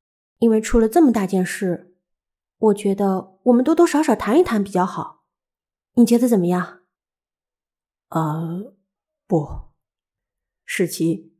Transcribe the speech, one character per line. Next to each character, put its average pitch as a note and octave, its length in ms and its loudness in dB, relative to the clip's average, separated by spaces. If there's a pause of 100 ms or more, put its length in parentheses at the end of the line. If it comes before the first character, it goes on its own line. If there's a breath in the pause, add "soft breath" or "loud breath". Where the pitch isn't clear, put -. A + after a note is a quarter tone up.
(380)
因 A#3 120 2
为 A3 100 2
出 A3+ 180 0
了 A3+ 100 4
这 A3+ 120 2
么 D4 100 6
大 A3 160 -2
件 F#3 200 0
事， - 500 -8 (640)
我 G#3+ 160 2
觉 G3 200 -2
得 G3 500 -4
我 B3+ 80 4
们 B3 120 4
多 D#4+ 100 2
多 E4+ 120 6
少 D#4 160 0
少 C4+ 120 0
谈 G#3 240 0
一 F#4 40 4
谈 A3+ 200 -2
比 F#3+ 80 -8
较 F3+ 140 -2
好。 - 400 -10 (680)
你 A#3+ 120 4
觉 A#3 140 2
得 B3 100 2
怎 A#3 100 2
么 F3 100 0
样 F3+ 340 -6 (1300)
？”“呃， E3 680 -6 (500)
不。” - 440 -6 (960)
史 - 200 -4
奇 E3 540 -6